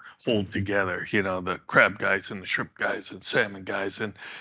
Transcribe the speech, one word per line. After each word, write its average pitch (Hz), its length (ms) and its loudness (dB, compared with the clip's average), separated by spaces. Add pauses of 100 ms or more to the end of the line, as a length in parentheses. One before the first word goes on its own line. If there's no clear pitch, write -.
(240)
hold 104 260 2
together, 95 600 0
you 104 120 4
know, 92 200 -2
the 90 240 -2
crab 104 320 4
guys 95 320 0
and 104 100 -8
the 90 60 -12
shrimp - 320 -4
guys 101 320 -2
and 95 120 -10
salmon 101 420 0
guys 98 360 -2
and 107 140 -4 (260)